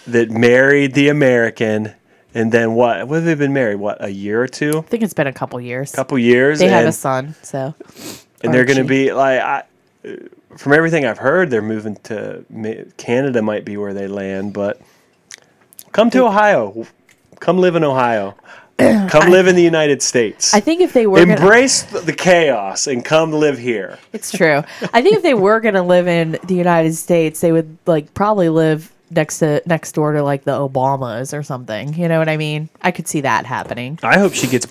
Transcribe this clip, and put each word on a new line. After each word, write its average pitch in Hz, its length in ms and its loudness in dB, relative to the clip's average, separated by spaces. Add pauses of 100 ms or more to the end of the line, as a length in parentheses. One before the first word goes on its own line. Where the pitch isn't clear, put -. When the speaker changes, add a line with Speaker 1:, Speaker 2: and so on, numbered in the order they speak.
Speaker 1:
that 117 240 0
married 131 640 4
the 139 160 4
American, 117 840 0 (400)
and 113 180 -2
then 117 220 2
what? 117 340 0
What 147 80 -4
have 165 100 -2
they 165 100 0
been 143 180 -2
married? 120 240 -2
What, 101 260 -6
a 107 60 -8
year 101 320 -4
or 127 60 -2
two? 151 320 -4
Speaker 2:
I - 20 -12
think 220 220 -6
it's 202 100 -6
been 143 140 -2
a 135 60 -8
couple 127 280 -10
years. 123 300 -10
Speaker 1:
Couple 135 280 -4
years, 127 400 4
Speaker 2:
They 180 100 4
have 180 140 4
a 117 40 2
Speaker 1:
and 110 80 -2
Speaker 2:
son, 139 480 -6
so 139 300 -8 (680)
Speaker 1:
and 117 120 -2
they're 127 120 4
gonna 135 160 2
Speaker 2:
Archie. 135 260 0
Speaker 1:
be 95 60 -2
like, 131 280 2
I, 139 220 -4 (960)
from 135 160 0
everything 160 320 2
I've 107 140 -2
heard, 156 300 0
they're 113 120 0
moving 107 420 -6
to 104 460 -10
Ma-, 107 340 -10 (140)
Canada. 123 440 -2
Might 104 240 -4
be 104 120 -10
where 101 160 -8
they 98 140 -8
land, 98 460 -8
but 101 260 -6 (1120)
come 233 180 2
to 254 80 2
Speaker 2:
They 254 40 4
Speaker 1:
Ohio. 175 600 0 (540)
Come 175 200 0
live 180 160 2
in 165 80 0
Ohio. 117 520 0 (420)
Come 208 320 2
Speaker 2:
<clears throat> - 20 -8 (120)
I, 190 60 4
Speaker 1:
live 185 180 6
in 185 80 4
the 175 80 6
United 156 380 2
States. - 520 -2
Speaker 2:
I 214 60 6
think 330 220 0
if 359 120 0
they 233 140 4
were 190 120 4
gonna 175 140 6
Speaker 1:
Embrace 220 500 4
the, 196 160 -8
the 160 140 -6
chaos 143 720 0
and 123 160 -4
come 160 280 0
live 151 260 0
here. 120 400 -6 (160)
Speaker 2:
It's - 180 -12
true. 160 320 0 (300)
I 240 80 4
think 392 160 4
if 339 60 -2
they 320 100 2
were 208 260 2
gonna 202 240 0
live 180 240 2
in 165 360 0
the 185 120 -4
United 170 400 2
States, 160 460 -2
they 170 100 2
would, 160 260 -2 (100)
like, 156 260 -2
probably 202 360 0
live 160 420 0 (180)
next 160 300 -4
to, 147 260 0
next 165 280 -4
door 151 200 0
to, 147 80 0
like, 143 220 -2
the 139 80 -2
Obamas 131 840 -4
or 151 60 -8
something. 123 540 -10
You 170 120 -4
know 165 120 0
what 160 100 0
I 156 80 -2
mean? 151 320 -6 (120)
I 180 100 0
could 175 160 -10
see 156 140 -4
that 117 260 0
happening. 123 560 -8
Speaker 1:
I 135 160 4
hope 196 140 2
she - 140 -4
gets 123 240 -2